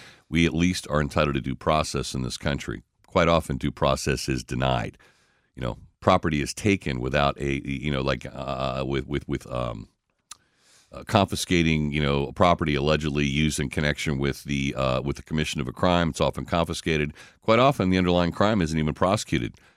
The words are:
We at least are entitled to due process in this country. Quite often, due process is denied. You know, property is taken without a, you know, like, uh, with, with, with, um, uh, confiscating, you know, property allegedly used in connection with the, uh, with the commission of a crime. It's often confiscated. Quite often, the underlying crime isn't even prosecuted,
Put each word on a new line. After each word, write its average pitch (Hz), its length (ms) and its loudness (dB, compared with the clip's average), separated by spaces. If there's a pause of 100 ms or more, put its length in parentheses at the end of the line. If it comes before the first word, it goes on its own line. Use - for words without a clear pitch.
(300)
We 82 160 4
at 76 80 2
least 87 360 2
are 76 120 2
entitled 73 340 0
to 67 60 -2
due 64 140 -4
process 76 600 -2
in 67 60 -4
this 62 160 -6
country. 65 460 -4 (220)
Quite 87 220 2
often, 80 300 2
due 69 140 -2
process 69 580 0
is 64 160 -2
denied. 64 520 -2 (580)
You 62 60 -10
know, 58 160 -6 (220)
property 85 420 2
is 65 120 -4
taken 87 480 0
without 69 360 2
a, 69 280 -2
you 69 260 -4
know, 67 100 -2
like, 65 240 -2
uh, 67 600 -6
with, 67 200 -2
with, 69 200 -4
with, 69 240 -6
um, 60 380 -6 (1040)
uh, - 120 -14
confiscating, 82 840 2
you 76 100 0
know, 69 320 0
property 87 420 2
allegedly 73 500 0
used 73 340 0
in 71 100 -2
connection 73 480 -2
with 67 260 -2
the, 69 320 -2
uh, 65 260 0
with 69 140 -4
the - 80 -16
commission 78 380 -2
of 62 60 -4
a 64 40 -8
crime. 87 380 2
It's - 100 -8
often 69 260 0
confiscated. 80 680 -2 (280)
Quite 113 180 4
often, 123 300 2
the 92 80 4
underlying 87 360 2
crime 104 280 2
isn't 80 160 0
even 76 160 0
prosecuted, 90 640 0 (220)